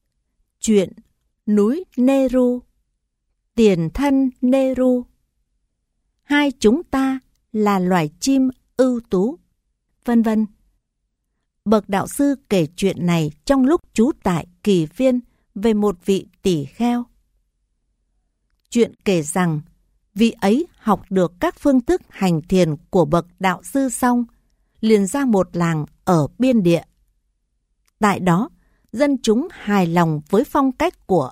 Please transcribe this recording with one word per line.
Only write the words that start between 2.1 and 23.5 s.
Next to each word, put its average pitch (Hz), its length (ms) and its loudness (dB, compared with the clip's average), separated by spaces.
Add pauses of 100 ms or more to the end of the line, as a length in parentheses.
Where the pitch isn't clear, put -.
Tiền 185 380 2
thân 269 360 0 (120)
Nehru. 254 640 0 (1160)
Hai 294 360 0
chúng 254 240 2
ta 269 360 -4 (320)
là 208 280 0
loài 180 300 0 (100)
chim 262 300 0 (280)
ưu 247 320 0
tú, 208 280 -2 (680)
vân 233 160 2
vân. 220 240 0 (1200)
Bậc 208 240 0
đạo 196 180 -4
sư 285 280 -2 (140)
kể 175 260 0
chuyện 190 300 -4
này 165 260 0 (140)
trong 269 200 2
lúc 320 160 0 (120)
trú 233 180 2 (120)
tại 180 240 -4 (160)
Kỳ 180 220 2
Viên 254 340 0 (360)
về 220 180 0
một 208 320 -2
vị 196 220 -2 (140)
tỷ 160 240 -2
kheo. 240 400 -4 (1600)
Chuyện 226 240 0 (120)
kể 180 160 0
rằng, 160 400 -2 (540)
vị 226 160 2
ấy 240 360 0 (100)
học 202 320 -2
được 180 300 0
các 277 200 -4
phương 262 220 2
thức 349 280 -2
hành 175 320 -2
thiền 170 340 0 (140)
của 175 160 2
bậc 170 200 0 (140)
đạo 185 240 -4